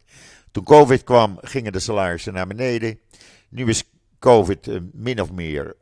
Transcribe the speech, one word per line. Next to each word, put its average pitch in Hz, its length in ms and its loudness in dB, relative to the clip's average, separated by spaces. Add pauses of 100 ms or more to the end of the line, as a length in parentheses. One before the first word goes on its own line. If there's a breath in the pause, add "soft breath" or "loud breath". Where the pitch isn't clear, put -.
(520 loud breath)
Toen - 120 -8
covid 139 400 6
kwam, 110 360 2
gingen 113 320 -10
de 95 60 -6
salarissen 95 540 -6
naar 92 140 -8
beneden. 113 540 -6 (480 loud breath)
Nu 120 200 -6
is 110 160 -2 (340)
covid, 104 500 2
eh, 101 80 -10 (160)
min 110 280 -10
of 87 120 -8
meer, 80 500 -10